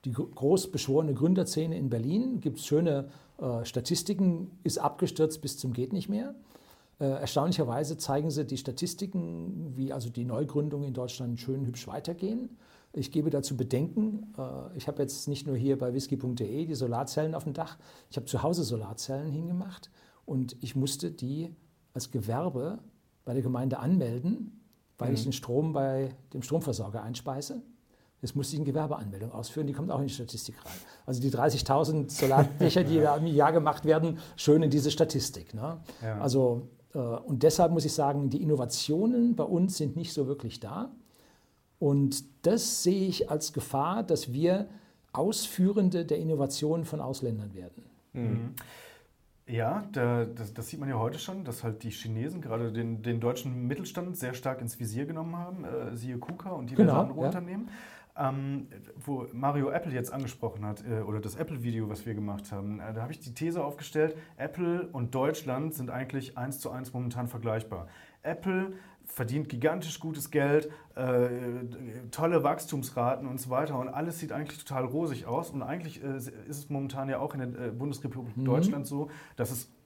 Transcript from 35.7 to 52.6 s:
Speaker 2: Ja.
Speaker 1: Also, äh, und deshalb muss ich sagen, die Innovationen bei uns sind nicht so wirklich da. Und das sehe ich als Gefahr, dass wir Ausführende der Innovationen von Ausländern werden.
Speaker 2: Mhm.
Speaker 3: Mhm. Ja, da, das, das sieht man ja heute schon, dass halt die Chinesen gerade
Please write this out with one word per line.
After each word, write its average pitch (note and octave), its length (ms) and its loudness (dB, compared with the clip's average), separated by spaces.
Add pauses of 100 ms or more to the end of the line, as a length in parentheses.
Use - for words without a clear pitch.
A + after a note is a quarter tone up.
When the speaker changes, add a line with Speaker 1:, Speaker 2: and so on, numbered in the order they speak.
Speaker 2:
Ja. A2 180 -2
Speaker 1:
Also, B2+ 480 2 (280)
äh, - 20 -2
und A#2+ 460 -2
deshalb E3 280 8
muss D#3+ 140 4
ich C#3+ 80 0
sagen, C#3+ 380 2
die C3+ 100 0
Innovationen F3 920 4
bei D3+ 80 0
uns F3+ 340 4
sind D3 180 0
nicht E3+ 180 -4
so C#3+ 120 2
wirklich C3 340 -4
da. F3 300 -6 (880)
Und C#3 460 4 (180)
das - 400 4
sehe F#3+ 260 4
ich F3 220 0
als D#3 240 -2
Gefahr, D#3 480 0
dass D3 320 2
wir F3+ 340 4 (460)
Ausführende F#3 880 4
der D3+ 140 2
Innovationen D#3 680 2
von D3+ 160 -4
Ausländern A#2 520 -4
werden. F2+ 300 -14 (300)
Speaker 2:
Mhm. B2+ 100 -4
Speaker 3:
Mhm. A#2 320 0 (920)
Ja, B2 440 0
da, A#2+ 320 2
das, A2 280 -8
das A#2 140 -8
sieht D#3 120 -10
man C#3 100 -4
ja A#2+ 100 0
heute A#2 200 0
schon, F#3+ 260 -8
dass A#2 180 -8
halt A2 200 -6
die A2+ 80 -6
Chinesen B2+ 500 -4
gerade A2+ 320 -2